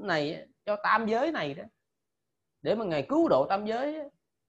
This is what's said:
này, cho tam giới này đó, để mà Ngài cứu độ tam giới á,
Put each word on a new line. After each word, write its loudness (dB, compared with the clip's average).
này, -2
cho 0
tam 2
giới 0
này -4
đó, -14
để 2
mà -4
Ngài -2
cứu 2
độ 6
tam 0
giới -4
á, -8